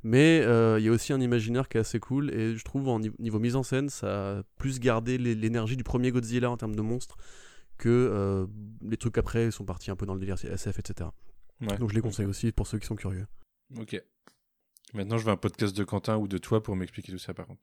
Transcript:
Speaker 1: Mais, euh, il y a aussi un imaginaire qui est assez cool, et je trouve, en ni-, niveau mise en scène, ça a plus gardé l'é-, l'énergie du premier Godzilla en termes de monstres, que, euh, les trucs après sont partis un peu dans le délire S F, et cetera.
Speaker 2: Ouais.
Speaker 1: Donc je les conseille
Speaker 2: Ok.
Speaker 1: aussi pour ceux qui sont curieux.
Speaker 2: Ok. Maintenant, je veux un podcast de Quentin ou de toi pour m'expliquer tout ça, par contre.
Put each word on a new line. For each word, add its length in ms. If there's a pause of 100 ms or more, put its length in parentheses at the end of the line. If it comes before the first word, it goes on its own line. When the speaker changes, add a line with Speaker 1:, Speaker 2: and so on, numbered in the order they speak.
Speaker 1:
Mais, 400
euh, 380
il 40
y 40
a 20
aussi 220
un 80
imaginaire 480
qui 80
est 20
assez 220
cool, 320
et 240
je 80
trouve, 240
en 100
ni-, 200
niveau 200
mise 160
en 80
scène, 240
ça 520
a 40 (140)
plus 240
gardé 360
l'é-, 180
l'énergie 420
du 80
premier 260
Godzilla 400
en 60
termes 180
de 60
monstres, 340 (640)
que, 120
euh, 580 (380)
les 120
trucs 200
après 320
sont 140
partis 280
un 40
peu 100
dans 80
le 60
délire 240
S 260
F, 80
et 80
cetera. 280 (480)
Speaker 2:
Ouais. 160
Speaker 1:
Donc 120
je 60
les 60
conseille 240
Speaker 2:
Ok. 60
Speaker 1:
aussi 200
pour 160
ceux 120
qui 80
sont 100
curieux. 300 (520)
Speaker 2:
Ok. 220 (960)
Maintenant, 220
je 80
veux 60
un 60
podcast 380
de 80
Quentin 340
ou 100
de 100
toi 240
pour 140
m'expliquer 360
tout 60
ça, 160
par 140
contre. 160